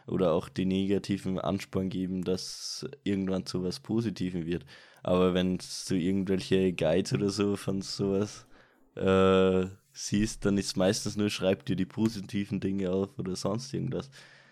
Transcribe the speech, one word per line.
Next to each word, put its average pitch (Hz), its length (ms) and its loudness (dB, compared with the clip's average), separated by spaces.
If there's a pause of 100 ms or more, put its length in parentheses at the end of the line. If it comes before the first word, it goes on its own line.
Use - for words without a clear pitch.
oder 90 280 2
auch 90 160 -2
die 95 160 -2
negativen 95 720 0
Ansporn 95 500 -2
geben, 92 340 -4
dass - 640 -6 (180)
irgendwann 95 440 -2
zu 92 160 -4
was 90 160 -4
Positivem 92 680 -2
wird. 85 200 -4 (380)
Aber 92 300 4
wenn 92 240 2 (300)
du 95 80 0
irgendwelche 92 760 2
Guides 85 400 2
oder 104 160 0
so 101 260 0
von 98 260 -4
sowas, 98 640 -2 (500)
äh, 95 680 6 (280)
siehst, - 520 -2
dann 101 140 4
ist - 180 -4
meistens 98 380 2
nur, 104 160 2
schreib - 340 0
dir 95 100 0
die 92 100 0
positiven 101 760 -2
Dinge 98 320 -2
auf 98 260 -2
oder 92 180 -4
sonst 104 380 -4
irgendwas. 90 380 -6 (400)